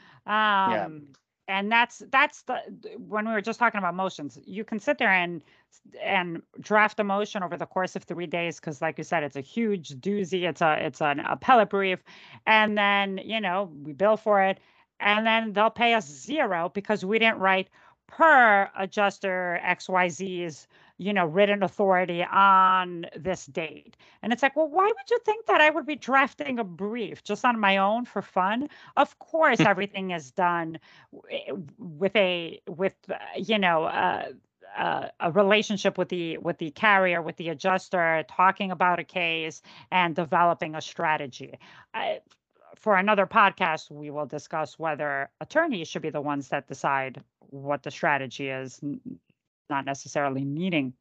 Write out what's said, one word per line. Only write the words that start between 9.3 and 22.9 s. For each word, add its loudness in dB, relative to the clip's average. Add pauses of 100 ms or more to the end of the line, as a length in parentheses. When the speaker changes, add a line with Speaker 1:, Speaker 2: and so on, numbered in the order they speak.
Speaker 2:
a -8
huge -4
doozy, -4
it's -2
a, 4
it's -6
an 0
appellate 4
brief, -2 (420)
and 4
then, 0
you -6
know, -4 (120)
we -12
bill 2
for 2
it, 0 (400)
and 2
then 0
they'll 4
pay 2
us 0
zero -4
because -4
we 0
didn't 2
write 2 (380)
per 6
adjuster -2
X -4
Y 2
Z's, -8 (300)
you -4
know, 2
written 2
authority 0
on 4 (100)